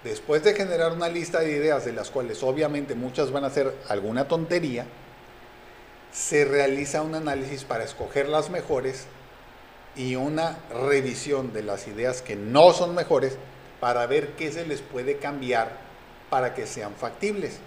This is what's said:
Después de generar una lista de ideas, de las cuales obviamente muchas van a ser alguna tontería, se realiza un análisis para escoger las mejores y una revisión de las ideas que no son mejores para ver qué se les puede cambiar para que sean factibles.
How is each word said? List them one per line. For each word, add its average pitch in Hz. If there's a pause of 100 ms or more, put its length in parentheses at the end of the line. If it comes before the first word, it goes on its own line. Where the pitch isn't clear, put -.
Después 147
de 208
generar 170
una 170
lista 170
de 160
ideas, 147
de 123
las 110
cuales 120
obviamente 143
muchas 127
van 139
a 135
ser 135 (160)
alguna 107
tontería, 165 (1300)
se 147
realiza 143
un 160
análisis 139
para 113
escoger 139
las 156
mejores 131 (920)
y 127
una 156 (100)
revisión 131
de 107
las 101
ideas 120
que 107
no 131
son 175
mejores 135 (440)
para 120
ver 143
qué 156
se 165
les 147
puede 135
cambiar 127 (520)
para 127
que 113
sean 104
factibles. 180